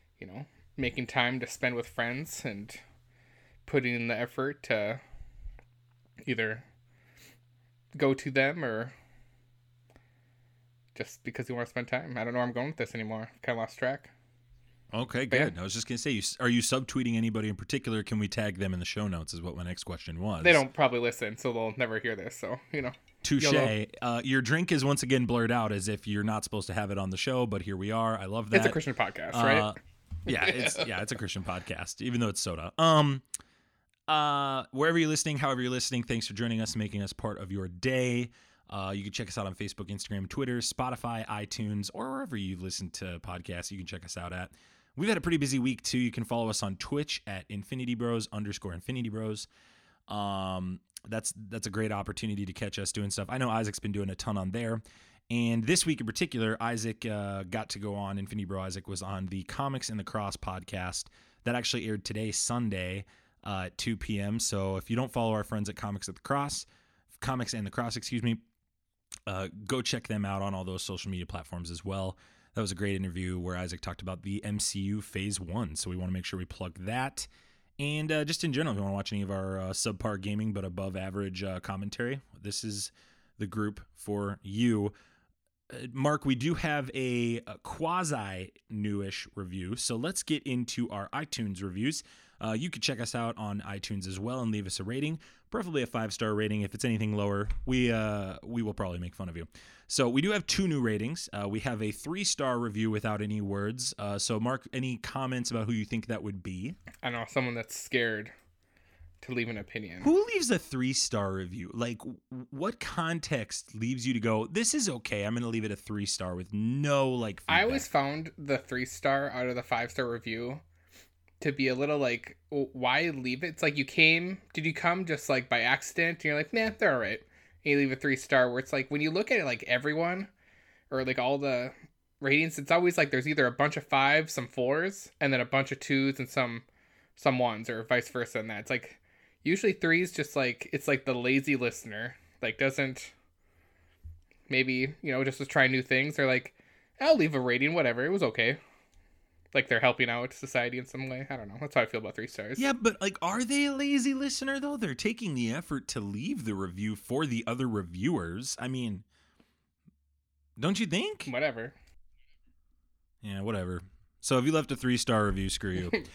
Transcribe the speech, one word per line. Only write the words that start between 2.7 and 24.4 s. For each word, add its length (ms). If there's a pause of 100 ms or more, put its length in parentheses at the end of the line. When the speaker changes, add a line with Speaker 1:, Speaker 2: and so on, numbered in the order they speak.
Speaker 1:
putting 300
in 120
the 120
effort 440
to 380 (1300)
either 360 (1300)
go 160
to 160
them 340
or 300 (2000)
just 300
because 260
you 60
wanna 100
spend 220
time. 300
I 60
don't 100
know 60
where 80
I'm 60
going 140
with 80
this 180
anymore. 380 (100)
Kinda 180
lost 200
track. 320 (840)
Speaker 2:
Okay, 320
Speaker 1:
But 140
yeah. 60
Speaker 2:
good. 120
I 60
was 100
just 140
gonna 100
say, 140
you 80
s-, 200
are 100
you 120
subtweeting 540
anybody 320
in 80
particular? 480
Can 160
we 80
tag 300
them 160
in 60
the 60
show 220
notes 260
is 80
what 140
my 80
next 220
question 340
was. 240
Speaker 1:
They 80
don't 220
probably 260
listen, 380
so 160
they'll 240
never 220
hear 160
this, 220
so, 220 (120)
you 100
know. 100 (320)
Speaker 2:
Touche. 200
Speaker 1:
YOLO. 420 (160)
Speaker 2:
Uh, 220
your 180